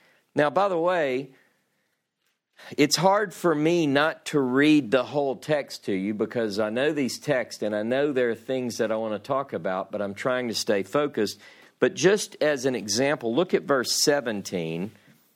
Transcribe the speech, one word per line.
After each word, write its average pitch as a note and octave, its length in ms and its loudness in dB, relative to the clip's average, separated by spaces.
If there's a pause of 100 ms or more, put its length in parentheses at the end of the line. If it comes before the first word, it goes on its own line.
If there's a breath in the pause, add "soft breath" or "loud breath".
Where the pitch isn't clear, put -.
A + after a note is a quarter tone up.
(360 soft breath)
Now, D3 160 4
by F#3+ 160 2
the F3+ 100 -2
way, D3+ 520 0 (1500 loud breath)
it's C#3+ 200 4
hard F#3+ 360 2
for E3 220 0
me D#3+ 320 2
not C#3+ 400 0
to D3 120 0
read C3+ 520 4
the B2 140 4
whole C3+ 300 -2
text C#3+ 500 -6
to G#2+ 80 -2
you G2 200 -2
because G#2+ 460 -4
I G#2+ 100 0
know C3 220 0
these C#3 260 -4
texts B2+ 460 -4
and G#2+ 120 -2
I G#2 60 -2
know C3+ 300 0
there B2 180 2
are A2 60 -2
things B2+ 420 -6
that A2 140 0
I A2 40 0
want A2 180 -4
to G2+ 60 -4
talk C3+ 340 -4
about, F#2+ 380 -4
but G2+ 120 -4
I'm G2 100 -6
trying B2+ 360 -2
to G#2+ 40 -4
stay G2+ 300 0
focused. B2 560 -2 (400 loud breath)
But B2+ 160 2
just F#3+ 460 2
as C#3+ 240 0
an B2+ 100 0
example, A#2 580 0
look F3 220 0
at - 80 0
verse C3+ 280 0
seventeen. G2 1000 -2 (440 soft breath)